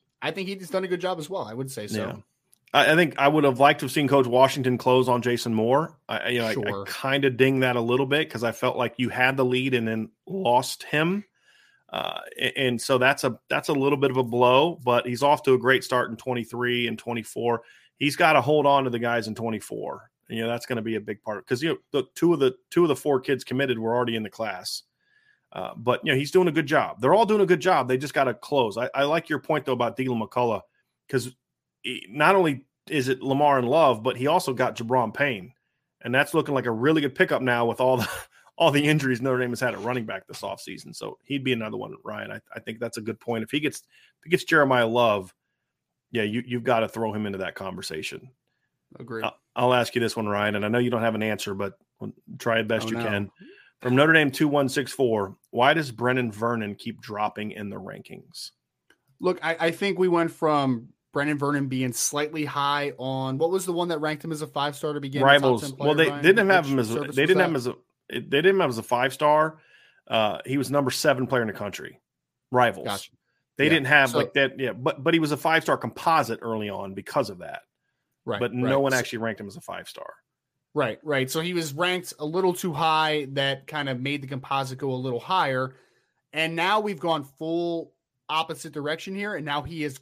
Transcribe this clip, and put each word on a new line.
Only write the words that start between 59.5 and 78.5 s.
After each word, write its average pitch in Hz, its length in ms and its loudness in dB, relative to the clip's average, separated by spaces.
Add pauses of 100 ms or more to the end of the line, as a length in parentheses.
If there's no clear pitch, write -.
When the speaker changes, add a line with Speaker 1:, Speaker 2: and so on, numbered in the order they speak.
Speaker 1:
I 165 120 2
think 185 280 -4
we 185 80 2
went 170 240 2
from 143 580 0 (220)
Brennan 147 260 -2
Vernon 143 300 -2
being 127 260 -2
slightly 151 520 -4
high 143 520 -2
on, 131 400 -4
what 165 140 0
was 185 140 -2
the 180 80 -2
one 175 160 -2
that 156 100 -2
ranked 151 240 -4
him 165 80 -6
as 151 100 -6
a 151 60 -8
five-star 147 460 -4
to 147 80 -6
begin? 135 200 -4
The 135 40 6
top 139 160 10
Speaker 2:
Rivals. 127 200 4
Speaker 1:
ten 147 100 -8
Speaker 2:
Well, 143 220 0
Speaker 1:
player, - 20 2
Speaker 2:
they, 156 140 4
Speaker 1:
Brian? 143 140 -6
Speaker 2:
they 165 60 8
didn't 202 200 6
have 180 160 4
Speaker 1:
Which 135 80 -2
Speaker 2:
him 131 60 2
as 110 100 0
a, 117 40 -2
Speaker 1:
service 143 220 -4
Speaker 2:
they 135 80 2
Speaker 1:
was 156 60 2
Speaker 2:
didn't 185 120 6
have 175 60 4
Speaker 1:
that? - 20 0
Speaker 2:
him 160 60 -2
as 123 120 -2
a, - 80 -6 (340)
they 127 320 0
didn't 190 180 4
have 175 60 4
him 135 40 2
as 113 80 -4
a 110 60 -4
five-star. 151 760 2 (480)
Uh, 107 380 2
he 135 120 -2
was 127 140 -2
number 139 200 2
seven 131 360 2
player 123 140 0
in 110 60 -2
the 98 60 -6
country. - 460 -12 (520)
Rivals. 120 360 2
Speaker 1:
Gotcha. 101 240 -6 (460)
Speaker 2:
They 139 80 4
Speaker 1:
Yeah. 156 40 4
Speaker 2:
didn't 151 180 2
have 139 220 6
Speaker 1:
So 120 80 -2
Speaker 2:
like - 160 -2
that. 135 260 0
Yeah, 123 140 -4
but, 127 300 -4
but 165 100 2
he 170 80 4
was 151 100 0
a 143 60 -2
five-star 160 400 0
composite 135 640 -2
early 110 280 -6
on 98 240 -10
because 107 360 -4
of 90 100 -14
that. 78 220 -14 (640)
Speaker 1:
Right, 104 140 -4
Speaker 2:
But 120 140 -2